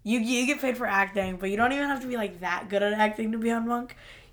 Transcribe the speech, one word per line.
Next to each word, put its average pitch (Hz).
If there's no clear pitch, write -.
You, 226
you 240
get 277
paid 254
for 240
acting, 196
but 190
you 202
don't 247
even 285
have 269
to 254
be, 247
like, 190
that 180
good 196
at 208
acting 214
to 233
be 226
on 233
Monk. 240